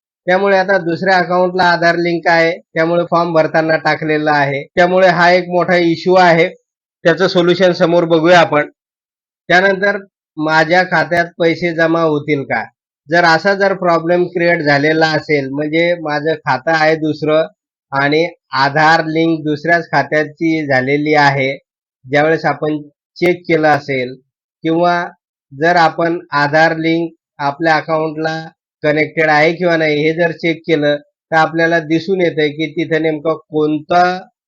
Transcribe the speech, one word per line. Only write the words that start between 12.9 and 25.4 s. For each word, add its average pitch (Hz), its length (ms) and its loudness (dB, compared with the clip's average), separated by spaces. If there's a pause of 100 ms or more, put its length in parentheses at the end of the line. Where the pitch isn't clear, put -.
जर 170 160 2
असा 165 300 2
जर 196 200 0
प्रॉब्लेम 175 500 0
क्रिएट 170 380 -2
झालेला 151 440 2
असेल, 147 420 -2
म्हणजे 156 460 -2
माझं 156 400 -4
खातं 143 360 -4
आहे 156 260 2
दुसरं 156 500 -2 (460)
आणि 147 360 0 (240)
आधार 156 520 2
लिंक 160 360 0
दुसऱ्याच 151 460 -2
खात्याची 156 800 -2
झालेली 143 480 0
आहे, 139 440 0 (460)
ज्यावेळेस 151 400 0
आपण 151 360 -4 (360)
चेक 175 320 -2
केलं 156 200 2
असेल 135 480 -2 (460)
किंवा 175 460 0 (440)